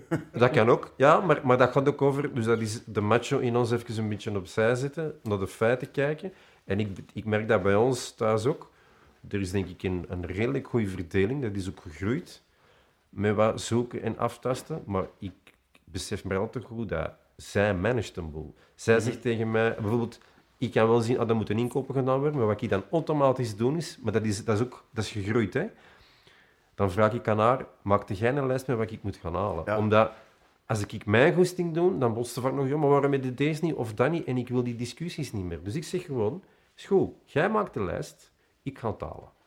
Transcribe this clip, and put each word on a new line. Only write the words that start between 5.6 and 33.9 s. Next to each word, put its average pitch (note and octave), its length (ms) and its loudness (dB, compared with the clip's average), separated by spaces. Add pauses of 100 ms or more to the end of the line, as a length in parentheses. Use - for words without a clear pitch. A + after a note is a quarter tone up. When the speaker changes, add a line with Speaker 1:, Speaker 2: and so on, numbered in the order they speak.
Speaker 2:
kijken. D3+ 420 -4 (320)
En G2 160 -2
ik, G2 180 -4 (140)
ik G#2 120 -8
merk G#2+ 240 0
dat G#2+ 140 4
bij G2 120 4
ons B2 400 2
thuis A2 320 0
ook. - 240 -4 (580)
Er G#2 120 -2
is F2+ 100 -2
denk F#2+ 180 0
ik F2 140 -16
een, F#2 260 -2
een F2+ 180 -6
redelijk A#2 420 -2
goede A#2 200 0
verdeling, F#2+ 540 0
dat G#2 120 -4
is F#2+ 140 -6
ook F2+ 120 -10
gegroeid. G2 600 -6 (680)
Met G2+ 260 0
wat G#2+ 260 4
zoeken A#2+ 420 -2
en A2+ 160 -4
aftasten, B2+ 680 -4
maar F#2+ 180 -2 (140)
ik F#2 140 -10 (520)
besef - 400 -8
me F#2+ 120 -2
al G#2 140 -2
te B2 100 -8
goed A2+ 280 -10
dat D#2+ 220 -4 (260)
zij G#2 380 0
managt G#2 420 -2
een E2 140 -10
boel. D2+ 240 -12 (200)
Zij - 220 2
Speaker 1:
Mhm. A2 80 2
Speaker 2:
zegt A2+ 180 -4
tegen A2+ 280 0
mij, A2+ 240 2
bijvoorbeeld, A#2 440 -2 (400)
ik A#2+ 140 -2
kan A2+ 160 6
wel A#2 120 6
zien, A#2 180 0
ah, A#2 100 0
dat A2+ 80 2
moeten G#2+ 220 0
inkopen B2 360 -2
gedaan C3 260 2
worden, D3 180 0
maar A#2 80 2
wat G#2 160 0
ik A#2 80 -2
dan G2 200 0
automatisch C3+ 680 0
doe B2 200 0
is, - 260 -8
maar A2 100 -2
dat G#2+ 120 2
is, G#2+ 200 -2
dat A2+ 160 2
is B2 40 2
ook, - 280 -12
dat A2 120 -4
is - 60 -8
gegroeid, G#2+ 440 0
hè. D#3+ 120 -2 (1080)
Dan G2 160 0
vraag G#2+ 220 4
ik A#2+ 160 -4
aan G#2+ 100 2
haar: A#2+ 280 2 (160)
maak G2+ 260 0
jij A2+ 280 0
een C#3 100 -2
lijst C3 200 -2
met C3 100 0
wat A2 140 -2
ik A2 120 -12
moet G2 140 -6
gaan E2 180 -6
halen? F2+ 320 -2
Speaker 1:
Ja. G#2 120 0
Speaker 2:
Omdat, G#2+ 320 6 (560)
als A2 140 -2
ik, G2+ 120 -8
ik G#2+ 140 -12
mijn A#2+ 280 6
goesting F3 400 0
doe, F3 240 2
dan A#2+ 160 2
botst A#2 200 -4
ze B2 60 -6
vaak C3 120 0
nog, C3+ 160 -2
ja, C#3 80 0
maar D3+ 120 4
waarom C#3+ 240 6
heb C#3 120 0
je B2+ 100 -4
deze D3 300 -2
niet D#3+ 100 0
of G#2+ 200 -6